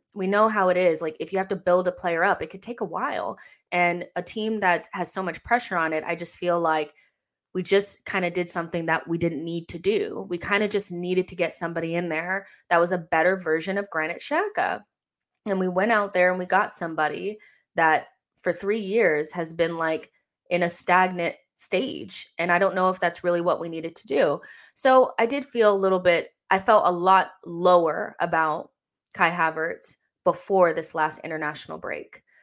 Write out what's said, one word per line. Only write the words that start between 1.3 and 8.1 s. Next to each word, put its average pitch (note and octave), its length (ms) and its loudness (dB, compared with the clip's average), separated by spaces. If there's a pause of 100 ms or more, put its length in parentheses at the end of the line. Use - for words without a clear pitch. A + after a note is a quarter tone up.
you F#3+ 60 -2
have F#3+ 100 -4
to F#3+ 80 -2
build F3+ 320 2
a F3 40 -2
player E3+ 320 -2
up, G3 180 0
it D#3 80 -10
could F#3+ 120 -18
take A#3 180 -12
a A3 40 -4
while. F3+ 540 -6 (340)
And F3 340 0 (100)
a F3 60 -4
team G#3+ 380 -4
that F3 320 2
has F3 200 -6
so F#3+ 100 -6
much E3+ 200 -6
pressure A#3 340 0
on D#3+ 160 0
it, D#3 140 -2
I E3+ 80 -4
just E3+ 220 -12
feel F3 240 0
like D#3 340 0 (600)
we F#3 80 -4
just G3 420 -2
kinda F3+ 260 -4